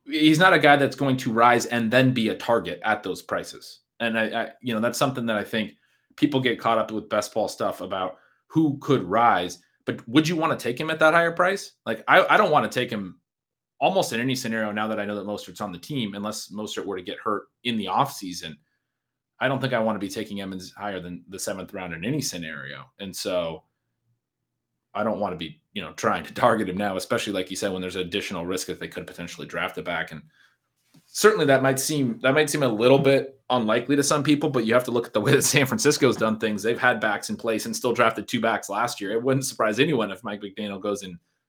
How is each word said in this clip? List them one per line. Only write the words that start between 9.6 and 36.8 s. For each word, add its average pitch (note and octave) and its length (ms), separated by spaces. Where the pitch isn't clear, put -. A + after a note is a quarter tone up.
But A2+ 240
would D3 180
you F3 80
wanna D#3 220
take B2+ 240
him D#3 100
at D#3 80
that D#3 160
higher E3+ 180
price? F3+ 400
Like, A2+ 240
I, E3 160
I - 140
don't G3+ 120
wanna A#2+ 200
take B2 200
him G2 300
almost F3 360
in A2+ 60
any B2+ 140
scenario A2+ 380
now G#2+ 160
that G#2+ 100
I G2+ 60
know G#2 100
that G2 120
Mostert's G2+ 340
on G#2 120
the E2+ 60
team, A2+ 360
unless G#2 340
Mostert G2+ 380
were G2 100
to F#2 60
get F#2 160
hurt G#2 260
in A#2+ 120
the G#2 80
offseason. F2+ 720
I B2+ 80
don't C3+ 140
think B2+ 140
I A#2 40
wanna A2 200
be G2 100
taking G2+ 320
Edmonds F#2+ 320
higher G2 280
than F2 280
the F#2+ 100
seventh F#2 340
round F#2 200
in E2 120
any C#3 180
scenario. C#2+ 760
And G2 160
so E2+ 480
I G#2 100
don't G2+ 160
wanna F#2 160
be, D#2+ 240
you G2 80
know, D2+ 100
trying G2+ 320
to - 80
target A2 380
him F2+ 80
now, G2 180
especially G#2+ 380
like F#2 160
you F#2 60
said, G2+ 140
when F#2 120
there's F2+ 140
additional F2 500
risk F2+ 220
that - 120
they E2 80
could E2 180
potentially E2+ 400
draft F2 300
it E2 80
back. E2 280
And D#2 100
certainly G#3 400
that C3+ 180
might C3 160
seem, C3+ 420
that C3 120
might D3+ 160
seem D3+ 140
a B2+ 60
little A#2+ 300
bit C3+ 400
unlikely A#2+ 440
to C#3+ 80
some D3 220
people, D3 240
but B2+ 160
you A2 80
have D#3 120
to - 60
look A#2 160
at - 60
the G#2+ 80
way C3+ 120
that C#3 100
San C#3+ 240
Francisco's C3 500
done A2 220
things. G#2+ 240
They've A#2+ 160
had B2 200